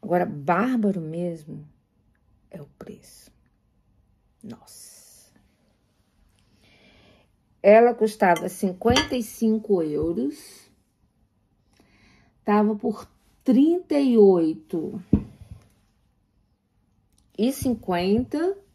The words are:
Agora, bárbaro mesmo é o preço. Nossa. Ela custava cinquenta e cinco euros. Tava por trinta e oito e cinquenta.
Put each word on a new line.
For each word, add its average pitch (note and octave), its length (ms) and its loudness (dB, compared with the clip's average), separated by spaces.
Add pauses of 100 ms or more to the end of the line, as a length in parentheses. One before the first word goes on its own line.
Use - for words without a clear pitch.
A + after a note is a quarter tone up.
Agora, F3 240 -2
bárbaro F#3+ 760 -2
mesmo D#3+ 640 -10 (840)
é D#3+ 100 -18
o C#3+ 60 -20 (100)
preço. - 540 -20 (1120)
Nossa. - 500 -20 (2750)
Ela A3+ 320 8
custava G#3 520 0
cinquenta A#3 680 -2
e B3 80 -4
cinco A3 580 -2
euros. E3 880 -6 (1700)
Tava G#3 320 2
por G#3+ 340 -8 (340)
trinta D4 560 2
e B3 200 2
oito E3 840 2 (2250)
e A#3 160 -2
cinquenta. B3 1040 -2 (200)